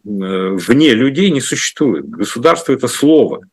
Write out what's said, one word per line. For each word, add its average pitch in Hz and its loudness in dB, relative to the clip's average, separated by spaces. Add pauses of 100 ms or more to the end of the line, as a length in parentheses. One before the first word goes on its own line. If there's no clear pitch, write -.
вне 98 0
людей 139 0
не 143 0
существует. 90 -4
Государство — 127 -2
это 127 -4
слово. 143 2 (120)